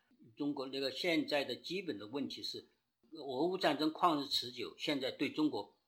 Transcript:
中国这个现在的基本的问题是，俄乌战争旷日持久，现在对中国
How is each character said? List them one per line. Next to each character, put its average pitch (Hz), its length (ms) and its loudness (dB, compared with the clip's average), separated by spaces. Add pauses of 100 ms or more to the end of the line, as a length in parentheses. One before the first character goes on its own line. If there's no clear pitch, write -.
(360)
中 147 160 0
国 135 160 -4
这 135 120 -4
个 135 100 0
现 160 380 2
在 143 160 2
的 - 100 -4
基 180 260 -4
本 156 160 -4
的 104 120 -10
问 127 200 -4
题 104 140 -10
是， - 240 -10 (460)
俄 139 340 0
乌 185 100 2
战 156 220 4
争 156 140 2
旷 156 280 4
日 139 80 -4
持 - 220 -2
久， 107 260 -8
现 147 240 0
在 127 120 -2
对 139 180 0
中 151 180 4
国 110 280 -4 (120)